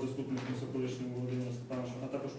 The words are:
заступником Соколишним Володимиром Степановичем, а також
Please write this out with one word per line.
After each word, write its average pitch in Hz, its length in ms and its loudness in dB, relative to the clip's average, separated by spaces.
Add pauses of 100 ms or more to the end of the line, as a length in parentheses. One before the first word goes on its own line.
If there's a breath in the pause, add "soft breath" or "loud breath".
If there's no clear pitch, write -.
заступником 127 560 0
Соколишним 127 540 0
Володимиром 123 440 2
Степановичем, 123 480 -2
а - 100 -2
також 135 240 0